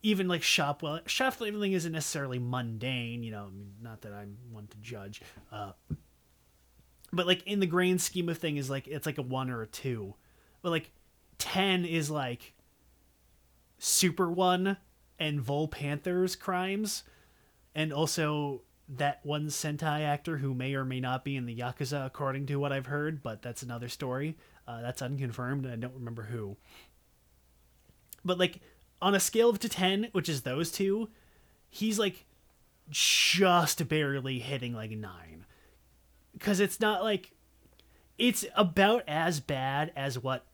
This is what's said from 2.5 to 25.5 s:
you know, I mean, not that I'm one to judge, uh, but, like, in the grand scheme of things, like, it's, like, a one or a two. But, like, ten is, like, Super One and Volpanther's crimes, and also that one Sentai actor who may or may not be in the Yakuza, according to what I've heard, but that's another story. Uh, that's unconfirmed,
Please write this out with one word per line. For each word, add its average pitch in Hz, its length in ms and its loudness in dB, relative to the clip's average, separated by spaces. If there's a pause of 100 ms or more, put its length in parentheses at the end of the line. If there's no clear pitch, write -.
you 113 80 -6
know, 104 160 -10
I - 20 -14
mean, 98 320 -14
not 113 200 -14
that 104 120 -14
I'm 104 240 -14 (140)
one 107 160 -14
to 107 100 -18
judge, 104 440 -12 (300)
uh, 101 200 -10 (1400)
but, 175 140 0
like, 180 220 2
in 202 120 0
the 190 60 4
grand 180 360 4
scheme 175 280 0
of 165 80 -2
things, 143 320 -2
like, 139 180 -4
it's, 143 180 -6
like, 151 120 -2
a 151 60 -4
one 127 260 -2
or 120 140 -4
a 107 40 -10
two. 110 480 -6 (460)
But, 180 100 -2
like, 165 200 0 (460)
ten 190 480 2
is, 165 260 0
like, 131 420 -4 (1300)
Super 180 520 2
One 185 460 4 (420)
and 151 220 0
Volpanther's 147 960 -2
crimes, 196 680 -2 (680)
and 156 180 -2
also 151 680 0 (280)
that 143 340 -2
one 147 240 -2
Sentai 151 540 -2
actor 147 360 0
who 135 160 -2
may 127 220 -2
or 135 100 0
may 131 140 -2
not 131 260 -2
be 139 100 -2
in 123 100 -4
the 117 120 -6
Yakuza, 131 480 -4
according 135 420 -2
to 139 100 0
what 143 140 0
I've 135 160 -2
heard, 147 360 -2
but 110 180 -6
that's 120 220 -8
another 120 260 -6
story. 139 480 -4 (300)
Uh, 117 140 -8
that's 120 200 -6
unconfirmed, 131 640 -4